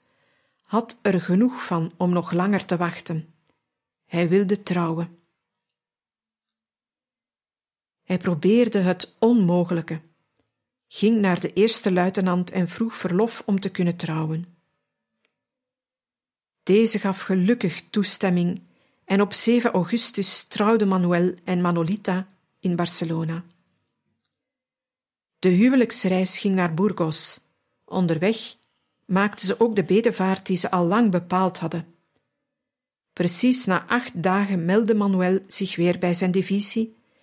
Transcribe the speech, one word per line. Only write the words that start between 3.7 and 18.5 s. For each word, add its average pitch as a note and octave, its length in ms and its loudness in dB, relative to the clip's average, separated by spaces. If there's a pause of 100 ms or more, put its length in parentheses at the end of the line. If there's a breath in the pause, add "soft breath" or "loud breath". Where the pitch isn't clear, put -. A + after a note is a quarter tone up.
Hij E3+ 240 -2
wilde G3 340 2
trouwen. E3+ 540 -4 (2750)
Hij F#3 140 -2
probeerde F#3+ 640 2
het F3+ 400 -2
onmogelijke, F3 840 2 (840)
ging A3 320 0
naar F#3+ 200 2
de - 140 -6
eerste G#3+ 380 2
luitenant F3+ 600 0
en F#3 160 -2
vroeg A3+ 280 -4
verlof F#3+ 500 -2
om G3 140 0
te G3 100 -6
kunnen F3 260 -2
trouwen. D#3+ 600 -6 (2000)
Deze A3 360 4
gaf F#3+ 220 -4
gelukkig F#3+ 680 0
toestemming F3+ 720 -2 (440 soft breath)